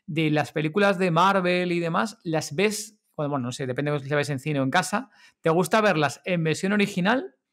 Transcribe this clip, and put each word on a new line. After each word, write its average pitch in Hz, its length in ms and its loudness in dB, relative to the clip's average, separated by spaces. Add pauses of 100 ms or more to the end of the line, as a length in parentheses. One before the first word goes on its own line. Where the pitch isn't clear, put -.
de 156 240 0
las 151 220 0
películas 180 460 2
de 185 120 2
Marvel 180 640 2
y 170 80 0
demás, 180 440 -2
¿las 156 300 -4
ves? 202 440 -2 (180)
Bueno, 147 140 -4
bueno, 135 160 -4
no 123 60 -6
sé, 139 140 -8
depende 135 240 -4
de 147 80 -2
si 135 100 -12
las 147 80 0
ves 143 140 0
en 143 80 -4
cine 143 220 -2
o - 20 2
en 131 80 0
casa. 202 400 -2 (300)
¿Te 165 100 2
gusta 180 320 2
verlas 156 420 2
en 175 200 -2
versión 160 280 0
original 208 640 0 (180)